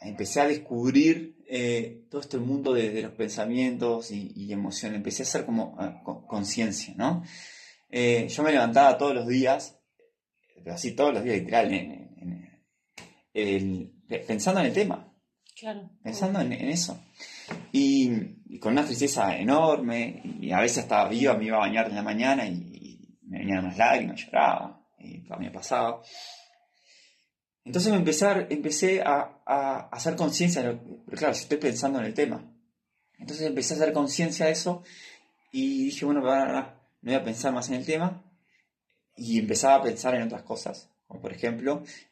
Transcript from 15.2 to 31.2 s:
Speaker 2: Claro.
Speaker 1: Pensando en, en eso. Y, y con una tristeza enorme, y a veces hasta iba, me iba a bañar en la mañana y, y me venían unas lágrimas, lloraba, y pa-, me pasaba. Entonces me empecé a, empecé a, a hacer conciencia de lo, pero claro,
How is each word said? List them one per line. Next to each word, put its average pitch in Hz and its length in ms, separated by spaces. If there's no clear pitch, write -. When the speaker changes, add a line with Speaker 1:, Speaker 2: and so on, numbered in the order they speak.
Speaker 2:
Claro. 208 320
Speaker 1:
Pensando 190 380
en, 123 120
en - 180
eso. - 300
Y, 139 380
y - 100
con 107 140
una 147 120
tristeza 123 540
enorme, 127 840
y 76 100
a 92 100
veces 117 180
hasta 104 360
iba, 127 220
me 107 100
iba 110 100
a 107 40
bañar 107 280
en 101 60
la 104 80
mañana 117 440
y, 95 60
y - 680
me 95 100
venían 95 260
unas 90 140
lágrimas, - 460
lloraba, - 600
y - 220
pa-, - 180
me 95 120
pasaba. 117 520
Entonces 180 280
me 202 60
empecé 170 280
a, 196 240
empecé 156 520
a, 143 440
a 135 440
hacer 165 260
conciencia 170 460
de 120 120
lo, 117 60
pero 113 100
claro, 143 180